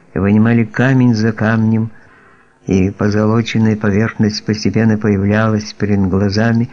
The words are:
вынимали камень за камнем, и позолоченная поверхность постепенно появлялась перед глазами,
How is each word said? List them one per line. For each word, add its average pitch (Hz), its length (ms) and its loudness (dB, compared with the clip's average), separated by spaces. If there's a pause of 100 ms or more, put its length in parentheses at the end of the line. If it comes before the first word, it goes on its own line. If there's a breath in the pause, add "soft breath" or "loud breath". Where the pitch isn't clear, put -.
(160)
вынимали 107 480 2
камень 123 500 2
за 110 180 0
камнем, 110 600 0 (760 soft breath)
и 92 240 2
позолоченная 107 880 0
поверхность 107 680 -2
постепенно 107 520 0
появлялась 107 760 -2
перед 101 280 -2
глазами, 104 720 0